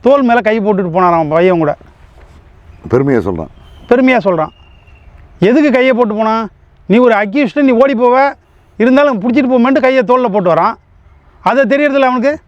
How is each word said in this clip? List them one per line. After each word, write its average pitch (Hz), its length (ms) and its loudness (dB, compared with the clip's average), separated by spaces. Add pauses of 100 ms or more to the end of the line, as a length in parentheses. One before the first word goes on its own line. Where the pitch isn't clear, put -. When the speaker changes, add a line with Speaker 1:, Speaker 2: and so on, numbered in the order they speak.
Speaker 1:
தோல் 269 220 2
மேல 233 180 0
கை 214 180 -2
போட்டுட்டு 190 380 -2
போனாராம் 170 320 0
பையன் 175 280 0
கூட. 156 200 -2 (1120)
Speaker 2:
பெருமையா 131 380 0
சொல்றான். 82 240 -8 (380)
Speaker 1:
பெருமையா 254 380 2
சொல்றான். 160 260 -4 (880)
எதுக்கு 262 320 2
கையை 254 220 2
போட்டு 220 220 -2
போனான்? 220 340 -4 (360)
நீ 190 120 2
ஒரு 240 180 4
அக்யூஸ்டு, 220 460 -2
நீ 269 100 2
ஓடி 269 220 2
போவ, 247 400 0 (440)
இருந்தாலும் 254 440 0
புடிச்சிட்டு 247 300 -2
போமேன்ட்டு 262 300 2
கையை 262 220 0
தோல்ல 247 280 0
போட்டு 185 220 0
வரான். 208 220 0 (680)
அதை 240 200 0
தெரியறதில்ல 277 460 0
அவனுக்கு. 254 380 -2